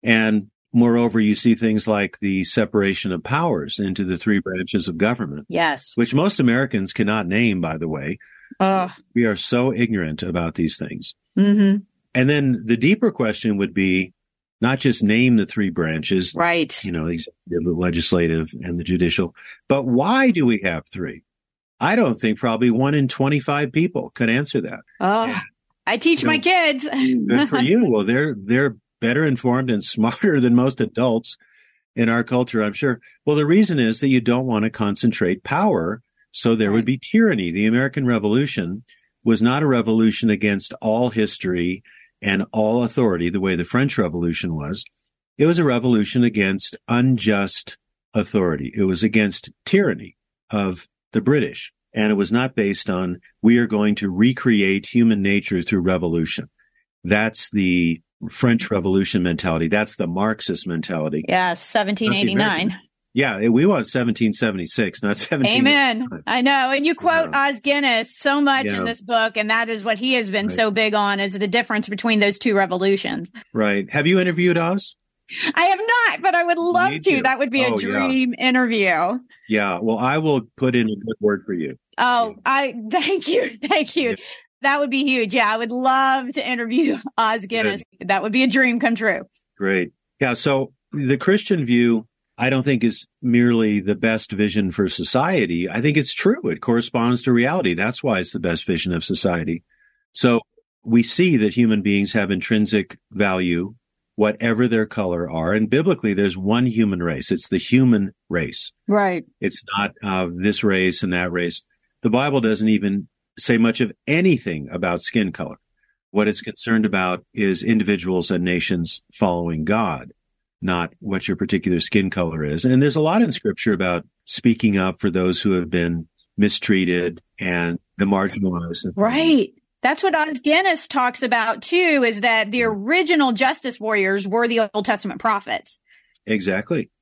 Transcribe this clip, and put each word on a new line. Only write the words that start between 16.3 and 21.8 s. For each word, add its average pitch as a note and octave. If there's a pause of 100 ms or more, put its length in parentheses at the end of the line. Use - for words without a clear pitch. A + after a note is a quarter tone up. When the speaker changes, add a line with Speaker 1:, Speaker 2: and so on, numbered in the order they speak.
Speaker 2:
Right. E3+
Speaker 1:
you F#3+
know, E2+
the -
executive, E2+
the F2
legislative, E2 (120)
and F2
the E2+
judicial, F2 (360)
but C3+
why G#3
do E3+
we A2+
have E2
three? - (560)